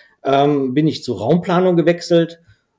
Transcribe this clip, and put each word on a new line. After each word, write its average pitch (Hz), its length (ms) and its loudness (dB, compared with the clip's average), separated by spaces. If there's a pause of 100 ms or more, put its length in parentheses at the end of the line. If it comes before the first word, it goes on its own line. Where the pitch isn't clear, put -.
(240)
ähm, 139 480 0
bin 151 140 0
ich 139 180 -4
zur 113 140 -6
Raumplanung 175 580 0
gewechselt. 170 640 0 (380)